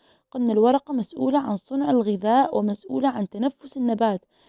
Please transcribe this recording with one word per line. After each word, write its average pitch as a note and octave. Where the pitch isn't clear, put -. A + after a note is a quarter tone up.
قلنا A#3+
الورقة B3
مسؤولة C4
عن A3
صنع C#4
الغذاء A3
ومسؤولة B3
عن A3
تنفس C4+
النبات، A3+